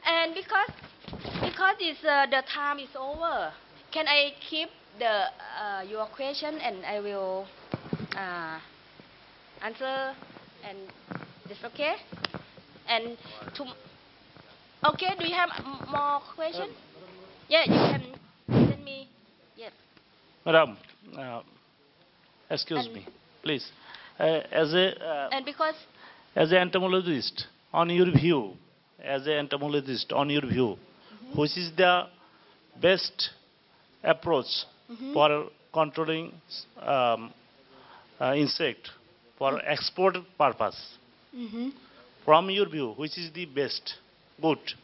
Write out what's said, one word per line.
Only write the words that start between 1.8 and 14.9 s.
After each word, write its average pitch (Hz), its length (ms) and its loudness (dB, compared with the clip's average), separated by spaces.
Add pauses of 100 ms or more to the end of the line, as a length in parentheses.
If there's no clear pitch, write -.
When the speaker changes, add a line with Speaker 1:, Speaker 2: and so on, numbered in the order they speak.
Speaker 1:
it's, 320 240 -4
uh, 285 260 4
the 269 120 2 (100)
time 285 260 -2
is 269 160 -14
over, 277 560 -4 (400)
can 311 160 -2
I 285 280 4 (160)
keep 320 180 -4 (300)
the, 214 260 2 (340)
uh, 202 300 -6
your 214 180 -6
question 285 540 -8
and 185 240 -6
I 208 160 -4
will, 196 460 -6 (680)
uh, 175 460 -8 (1000)
answer 262 520 -4 (540)
and - 80 -14 (720)
it's 202 160 -16
okay? 294 300 -2 (920)
And 233 280 0 (380)
to, 285 100 -8 (1200)
okay, 370 340 2